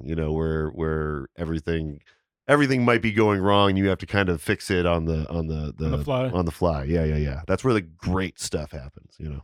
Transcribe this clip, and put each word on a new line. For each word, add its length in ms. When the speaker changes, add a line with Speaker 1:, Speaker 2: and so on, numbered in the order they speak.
Speaker 1:
you 80
know, 180
where, 360
where 580
everything, 600
everything 380
might 160
be 100
going 300
wrong. 340
You 140
have 100
to 60
kind 240
of 120
fix 300
it 140
on 200
the, 240
on 180
the, 300
the 80
Speaker 2:
On 60
the 120
fly. 260
Speaker 1:
on 160
the 60
fly. 340
Yeah, 180
yeah, 140
yeah. 300
That's 160
where 100
the 80
great 580
stuff 320
happens, 480
you 100
know? 140